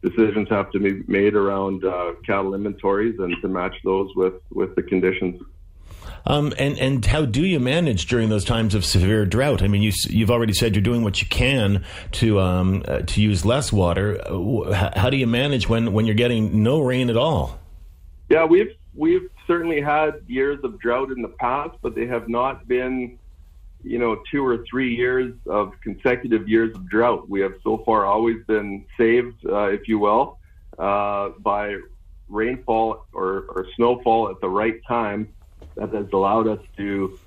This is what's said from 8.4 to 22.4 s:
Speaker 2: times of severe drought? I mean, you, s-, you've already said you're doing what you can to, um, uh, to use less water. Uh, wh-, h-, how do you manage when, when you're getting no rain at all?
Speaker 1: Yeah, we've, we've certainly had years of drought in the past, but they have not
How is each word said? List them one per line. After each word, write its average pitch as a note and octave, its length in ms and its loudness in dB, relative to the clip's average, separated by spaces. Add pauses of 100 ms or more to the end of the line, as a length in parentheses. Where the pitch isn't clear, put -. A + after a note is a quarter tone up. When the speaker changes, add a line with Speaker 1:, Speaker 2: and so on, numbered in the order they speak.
Speaker 2:
times A2+ 300 0
of G2 100 2
severe G2+ 420 4
drought? A#2 360 2
I G2 60 2
mean, G2+ 140 4
you, A2 60 4
s-, - 220 -2
you've G#2+ 200 2
already A#2 220 2
said G#2+ 240 2
you're G#2+ 60 2
doing A#2 200 2
what G2+ 180 0
you - 60 -2
can A#2+ 580 2 (280)
to, G#2+ 280 4
um, F#2 460 2
uh, - 140 -2
to - 200 -2
use G2+ 240 2
less B2+ 280 0
water. F#2+ 520 2
Uh, - 80 -8
wh-, G2 360 -2
h-, G2 260 0
how A#2+ 160 4
do C#3 60 0
you C3 100 2
manage A#2+ 420 0
when, A2+ 240 2
when G#2+ 140 2
you're A2 80 2
getting A2 480 2
no C3+ 180 4
rain B2+ 300 0
at A2 60 2
all? A#2 420 0 (680)
Speaker 1:
Yeah, D#3+ 160 4
we've, F#3 320 2 (180)
we've F3 340 0 (200)
certainly E3+ 320 0
had D3+ 480 0
years C3+ 340 -2
of A2+ 160 -8
drought B2+ 320 -2
in B2 100 -8
the - 200 -8
past, C3 420 -4
but A#2 140 -6
they A#2 100 -4
have A#2 220 -6
not B2+ 400 -4